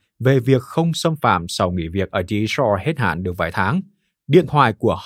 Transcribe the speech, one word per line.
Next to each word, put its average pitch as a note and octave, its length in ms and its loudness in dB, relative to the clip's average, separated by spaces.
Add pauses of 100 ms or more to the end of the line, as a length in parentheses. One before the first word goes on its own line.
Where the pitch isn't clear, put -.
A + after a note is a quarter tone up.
(180)
về C3 220 2
việc B2+ 220 2
không E3 320 -2
xâm D#3+ 220 -2
phạm F2+ 320 0
sau F#2 240 -2
nghỉ E2+ 160 -4
việc F#2 220 -4
ở G2 180 -2
D - 40 -4
E G#2+ 40 -2
Shaw G#2+ 480 0
hết D#3+ 140 -4
hạn F2+ 240 0
được F2+ 140 -6
vài E2+ 160 -2
tháng, A#2 300 0 (440)
điện D3+ 220 4
thoại C3 240 2
của G#2 340 0